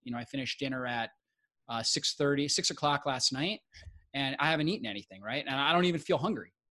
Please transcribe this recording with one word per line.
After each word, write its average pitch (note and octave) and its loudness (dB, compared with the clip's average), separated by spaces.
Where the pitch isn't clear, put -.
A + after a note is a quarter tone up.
You B2 -8
know, A#2+ -6
I A#2+ -8
finished C3 -6
dinner C3 -4
at, A#2 -2
uh, A#2 -2
six - 0
thirty, C#3+ 2
six - 2
o'clock D3 0
last C3 0
night, D#3 -2
and C3+ -2
I D3+ 4
haven't D#3 2
eaten F#3 -2
anything, G2 -8
right? B2 -4
And C3+ -2
I C#3 4
don't F3 6
even E3+ 2
feel D#3 2
hungry, D#3 -2